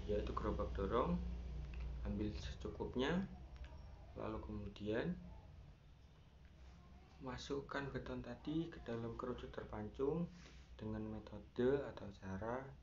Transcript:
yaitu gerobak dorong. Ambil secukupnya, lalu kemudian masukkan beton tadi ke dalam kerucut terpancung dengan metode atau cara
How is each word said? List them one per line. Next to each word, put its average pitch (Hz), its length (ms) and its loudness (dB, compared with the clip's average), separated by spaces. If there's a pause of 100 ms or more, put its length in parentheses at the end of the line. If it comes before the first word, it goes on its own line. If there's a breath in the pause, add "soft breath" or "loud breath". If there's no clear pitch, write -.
yaitu - 320 4
gerobak 95 400 4
dorong. 113 400 6 (880)
Ambil 101 320 2
secukupnya, 147 960 2 (880)
lalu 110 240 0
kemudian 107 720 0 (2000)
masukkan 139 720 0
beton 123 240 0
tadi 151 480 2
ke - 160 -8
dalam 117 320 0
kerucut 123 400 -2
terpancung 135 720 2 (480 loud breath)
dengan 110 320 -2
metode 110 720 4
atau 110 400 -4
cara 110 480 0 (160)